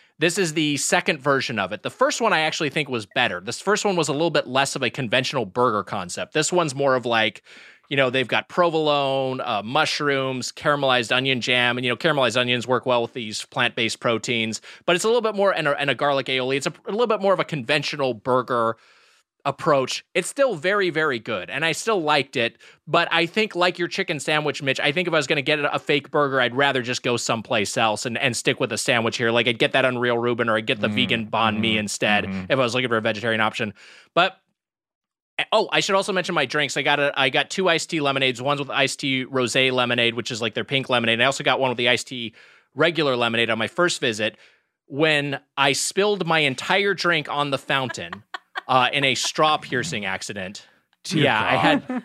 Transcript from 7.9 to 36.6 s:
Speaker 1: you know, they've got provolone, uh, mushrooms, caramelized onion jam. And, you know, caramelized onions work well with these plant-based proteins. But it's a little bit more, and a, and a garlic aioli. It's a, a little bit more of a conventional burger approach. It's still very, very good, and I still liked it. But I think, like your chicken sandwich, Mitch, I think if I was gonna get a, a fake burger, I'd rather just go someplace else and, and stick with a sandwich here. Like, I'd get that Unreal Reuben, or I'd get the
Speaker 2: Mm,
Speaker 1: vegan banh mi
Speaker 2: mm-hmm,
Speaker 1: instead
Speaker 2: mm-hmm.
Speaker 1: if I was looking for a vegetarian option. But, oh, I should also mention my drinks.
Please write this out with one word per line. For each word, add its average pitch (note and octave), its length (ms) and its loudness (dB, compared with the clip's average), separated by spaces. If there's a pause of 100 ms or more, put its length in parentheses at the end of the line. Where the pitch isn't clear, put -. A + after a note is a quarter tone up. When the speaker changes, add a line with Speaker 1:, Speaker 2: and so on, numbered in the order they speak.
Speaker 1:
you C#3+ 60 -2
know, C3+ 140 4
they've B2 180 0
got A#2 200 0
provolone, C#3+ 920 0
uh, G#2 200 -2
mushrooms, C3+ 920 -2
caramelized C3 600 0
onion C3 280 0
jam. B2 360 2
And, B2+ 80 -6
you B2 60 0
know, A#2 40 -2
caramelized C3 420 2
onions B2 280 0
work B2 200 0
well B2 160 2
with A#2 120 -6
these A2 320 -8
plant-based A#2+ 540 -2
proteins. A2+ 600 -2 (260)
But F3 100 4
it's F3 80 -2
a G#3+ 40 2
little A#3 140 2
bit G#3+ 120 -2
more, G3 200 2
and D#3 140 0
a, C#3+ 100 0
and C#3+ 120 -2
a B2+ 40 0
garlic C#3 320 0
aioli. C3 300 -2
It's C#3 100 -2
a, E3+ 60 -4 (140)
a G#3 60 -6
little A#3 140 0
bit G#3 160 0
more G3 120 4
of D#3+ 60 -2
a D3+ 40 0
conventional C#3+ 680 -2
burger A#2+ 640 0 (680)
approach. C#3 600 0 (100)
It's F3+ 140 -2
still C4+ 260 0
very, F3+ 360 0
very D3 280 0
good, F#2 320 -6
and C#3 140 -4
I E3 80 0
still G#3 280 -2
liked D3 360 2
it. A#2 220 -2 (280)
But E3 240 2
I E3+ 160 2
think, G#3+ 300 -2
like F3+ 200 2
your F3 120 -4
chicken F3 320 -4
sandwich, D3+ 420 0
Mitch, C3+ 160 0
I C#3+ 140 0
think F3 160 0
if E3 60 -2
I - 20 6
was D3 100 2
gonna D3+ 160 0
get D3+ 160 0
a, C#3+ 160 -2
a C#3+ 60 0
fake C#3+ 320 -2
burger, C#3 280 2
I'd A#2+ 140 2
rather C3+ 260 2
just A#2+ 220 -4
go B2 140 0
someplace A2+ 600 -2
else A2 300 0
and, A#2 120 -6
and B2+ 180 0
stick - 240 -2
with B2 100 -2
a G#2+ 80 -4
sandwich A2+ 380 0
here. A#2 160 0
Like, A#2+ 160 4
I'd A#2 100 0
get D3 140 2
that C3+ 120 2
Unreal B2 320 0
Reuben, A#2+ 320 0
or A2 80 2
I'd A2 100 -2
get A#2 140 -2
the B2 60 0
Speaker 2:
Mm, G#2+ 80 0
Speaker 1:
vegan A2+ 320 0
banh A2 320 0
mi A2+ 140 0
Speaker 2:
mm-hmm, A2 80 0
Speaker 1:
instead G#2 440 0
Speaker 2:
mm-hmm. F#2+ 240 -6
Speaker 1:
if - 40 2
I C3+ 100 2
was A#2 100 0
looking B2+ 160 0
for A#2 80 0
a A2 40 2
vegetarian A2 400 0
option. A2 340 -2 (400)
But, F3+ 240 2 (1120)
oh, G#3 220 2
I D#3 80 2
should G3 160 0
also G3 160 0
mention F3+ 220 -2
my D3 120 2
drinks. C#3+ 300 -2